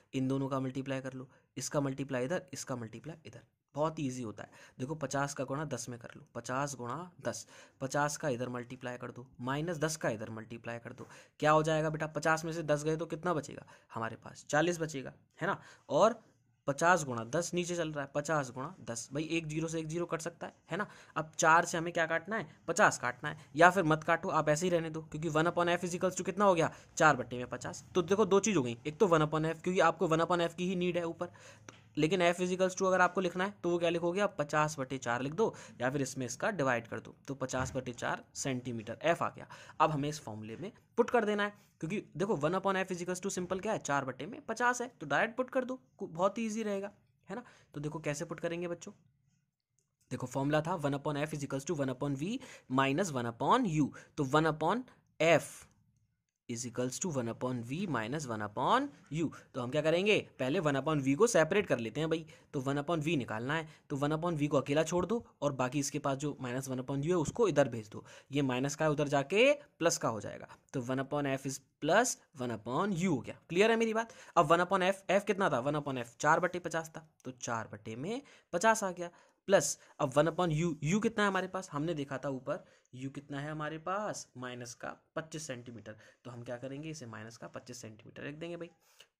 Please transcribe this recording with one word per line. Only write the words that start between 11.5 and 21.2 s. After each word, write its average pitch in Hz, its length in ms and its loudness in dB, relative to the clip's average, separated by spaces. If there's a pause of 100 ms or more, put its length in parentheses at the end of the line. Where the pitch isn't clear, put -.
हो 156 120 8
जाएगा 156 280 2
बेटा, 156 180 -2
पचास 160 360 0
में 165 80 -4
से 165 120 -4
दस 147 200 2
गए 156 120 0
तो 165 100 -4
कितना 165 280 -2
बचेगा - 320 -6 (280)
हमारे 113 240 -4
पास, - 300 -18
चालीस 160 320 2
बचेगा, 143 320 -6 (280)
है 156 60 -2
ना। 190 140 -2 (300)
और 202 340 4 (440)
पचास 165 360 4
गुणा 117 220 -4
दस 160 280 -2
नीचे 175 220 -2
चल 160 140 -2
रहा 143 140 -6
है, 135 100 -12
पचास 147 360 0
गुणा 131 320 -8
दस, 117 300 -8
भाई 156 180 -2
एक 165 180 -2
ज़ीरो 160 200 -2
से 160 120 -4
एक 156 80 -6
ज़ीरो 170 180 -4
कट 165 140 -4
सकता 170 260 -8
है, - 80 -14 (160)
है 160 60 -4
ना। 202 100 -2 (300)
अब 156 220 -4